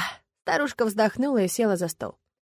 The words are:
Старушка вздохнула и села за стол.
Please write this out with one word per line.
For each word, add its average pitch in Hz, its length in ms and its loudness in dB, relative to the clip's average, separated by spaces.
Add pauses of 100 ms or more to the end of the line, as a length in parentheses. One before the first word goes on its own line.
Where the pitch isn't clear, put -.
(420)
Старушка 247 420 0
вздохнула 220 600 2
и 185 40 2
села 208 300 0
за 175 100 -2
стол. - 300 -10 (320)